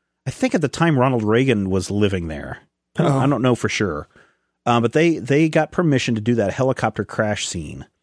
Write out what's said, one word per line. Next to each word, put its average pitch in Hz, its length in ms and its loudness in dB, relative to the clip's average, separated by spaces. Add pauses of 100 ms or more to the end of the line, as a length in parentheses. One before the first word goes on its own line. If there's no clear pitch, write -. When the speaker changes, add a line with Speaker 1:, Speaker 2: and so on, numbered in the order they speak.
(260)
Speaker 1:
I 131 40 -6
think - 240 -2
at 185 60 0
the 143 80 0
time 165 300 2
Ronald 123 240 2
Reagan 107 480 2
was 92 200 -2
living 98 380 0
there. 73 300 -10 (400)
Speaker 2:
Oh. 143 200 2
Speaker 1:
I 131 80 2
don't 135 160 0
know 127 120 4
for 113 140 -2
sure. 80 400 -4 (560)
Uh, 120 160 2
but 117 120 0
they, 156 260 2
they 139 300 2
got 156 240 0
permission 139 440 0
to 107 40 -4
do 117 140 0
that 101 180 0
helicopter 127 520 -2
crash 107 420 -4
scene. 76 400 -10 (160)